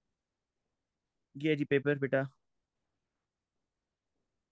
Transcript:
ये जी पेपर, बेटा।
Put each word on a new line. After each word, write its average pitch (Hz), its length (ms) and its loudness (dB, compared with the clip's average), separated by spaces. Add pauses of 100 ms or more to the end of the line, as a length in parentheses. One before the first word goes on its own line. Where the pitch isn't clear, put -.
(1400)
ये 151 200 0
जी 143 100 -2
पेपर, 143 340 0
बेटा। 135 280 0 (2250)